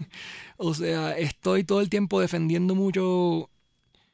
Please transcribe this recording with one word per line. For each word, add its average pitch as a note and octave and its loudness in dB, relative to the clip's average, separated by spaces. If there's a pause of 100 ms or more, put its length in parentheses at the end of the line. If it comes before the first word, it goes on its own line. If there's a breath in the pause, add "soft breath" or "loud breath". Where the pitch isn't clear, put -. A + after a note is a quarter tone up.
(580 loud breath)
O E3 -2
sea, D#3+ -2
estoy F#3 0
todo G3+ 2
el G3+ 0
tiempo G3+ 0
defendiendo F3 2
mucho, F3+ 2 (640 soft breath)